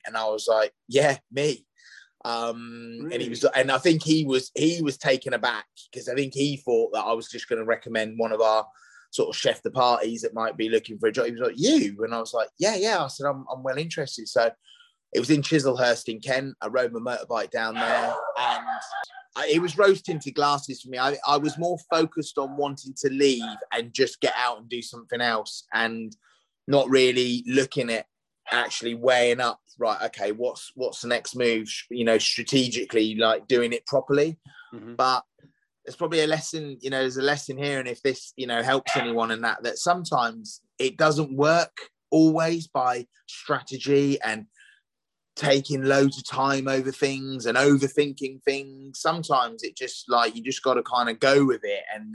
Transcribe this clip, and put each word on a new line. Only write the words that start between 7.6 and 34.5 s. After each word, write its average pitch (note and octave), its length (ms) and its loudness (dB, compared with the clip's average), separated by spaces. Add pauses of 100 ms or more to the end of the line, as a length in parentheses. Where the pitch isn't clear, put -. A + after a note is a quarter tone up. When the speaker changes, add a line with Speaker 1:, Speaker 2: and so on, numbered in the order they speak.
Speaker 1:
recommend A2+ 520 -2
one A2+ 140 0
of A2 80 0
our A2 260 4 (460)
sort - 180 0
of - 60 -8
chef - 280 0
de A2 80 -4
parties A#2 500 2
that A2 140 -4
might A2+ 200 -2
be A2+ 140 -2
looking A2 300 -6
for A2 80 2
a G#2+ 40 2
job. A#2+ 140 -2
He A#2+ 60 -4
was A#2 100 -10
like, A#2 160 -2
"You?" E3+ 460 2
And A#2 100 -4
I A#2 60 -2
was A2+ 140 -8
like, A2 160 -2 (100)
"Yeah, G#3 160 2
yeah." G3 280 0
I C#3 40 -2
said, C3+ 180 -8
"I'm, C3+ 260 -4
I'm C3 120 -8
well C3 140 -2
interested." D3+ 520 -8
So A#2 220 4 (600)
it - 80 0
was B2+ 120 0
in D3 100 6
Chislehurst B2+ 680 2
in A2+ 140 -8
Kent. C3 400 -4
I G#2+ 60 -6
rode A#2+ 260 0
my A#2 60 -8 (180)
motorbike A2 320 -4
down A2+ 240 -2
there A#2 400 0 (240)
and A#2+ 280 0 (680)
I, C#3 120 -4
it D#3+ 140 4
was E3 160 -2
rose G3 240 6
tinted D#3 340 -8
glasses C#3+ 460 0
for B2+ 80 -18
me. B2+ 80 -8
I, C3+ 180 0 (100)
I C#3+ 120 4
was C#3+ 200 -2
more E3+ 200 -2 (120)
focused E3 480 0
on C#3 200 -4
wanting C#3 400 -4
to C#3 120 0
leave C3+ 340 4 (280)
and A#2 220 -4
just - 280 0
get - 140 0
out A#2+ 240 0
and A#2 80 -20
do A#2 140 -8
something A#2+ 400 -10
else A2+ 520 -2
and A2+ 420 -4 (520)
not C3+ 220 4
really B2+ 580 4
looking C3 440 0
at A2+ 160 -4 (440)
actually A#2 440 -2
weighing A#2+ 440 4
up, A#2+ 200 0 (180)
right, A2 300 -2
okay, G#2 240 -4
what's, A2+ 440 -6
what's B2+ 260 -6
the A#2+ 60 -8
next A#2+ 280 -2
move, A#2 340 0
sh-, - 220 -10
you A#2+ 140 -4
know, A2+ 120 6
strategically, A2+ 960 0
like, A2 320 2
doing A#2+ 240 4
it A#2 140 -6
properly. C#3+ 540 0 (340)